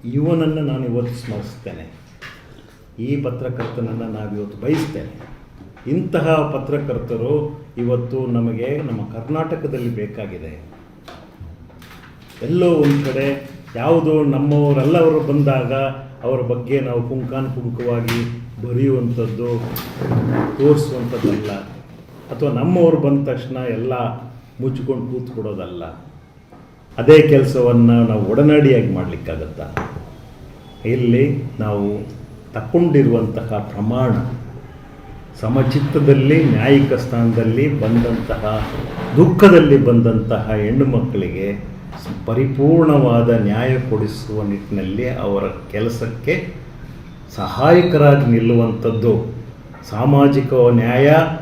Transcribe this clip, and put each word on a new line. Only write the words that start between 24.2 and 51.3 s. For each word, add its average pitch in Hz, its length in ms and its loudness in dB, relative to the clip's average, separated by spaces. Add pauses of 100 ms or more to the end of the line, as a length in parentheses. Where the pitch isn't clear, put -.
ಮುಚ್ಕೊಂಡು 131 460 -4
ಕೂತ್ಕೊಡೋದಲ್ಲ. 104 800 -10 (1120)
ಅದೇ 147 240 8
ಕೆಲಸವನ್ನ 123 680 4
ನಾವು 110 340 2
ಒಡನಾಡಿಯಾಗಿ 135 680 4
ಮಾಡ್ಲಿಕ್ಕಾಗತ್ತಾ? 80 960 -8 (960)
ಇಲ್ಲಿ 120 580 2 (180)
ನಾವು 104 460 -4 (460)
ತಕ್ಕೊಂಡಿರುವಂತಹ 113 1200 0
ಪ್ರಮಾಣ, 117 380 -2 (1300)
ಸಮಚಿತ್ತದಲ್ಲಿ, 139 1040 4
ನ್ಯಾಯಿಕ 135 480 4
ಸ್ಥಾನದಲ್ಲಿ 117 880 0
ಬಂದಂತಹ, 110 880 -2 (480)
ದುಃಖದಲ್ಲಿ 170 680 8
ಬಂದಂತಹ 110 680 2
ಹೆಣ್ಣು 110 320 2
ಮಕ್ಕಳಿಗೆ 101 880 -2 (540)
ಪರಿಪೂರ್ಣವಾದ 135 1040 4
ನ್ಯಾಯ 117 480 2
ಕೊಡಿಸುವ 107 640 -4
ನಿಟ್ಟಿನಲ್ಲಿ 101 680 -4
ಅವರ 101 320 -4 (280)
ಕೆಲಸಕ್ಕೆ 117 840 -4 (760)
ಸಹಾಯಕರಾಗಿ 147 960 4
ನಿಲ್ಲುವಂಥದ್ದು, 113 1080 2 (560)
ಸಾಮಾಜಿಕ 139 600 4 (180)
ನ್ಯಾಯ 120 380 4 (340)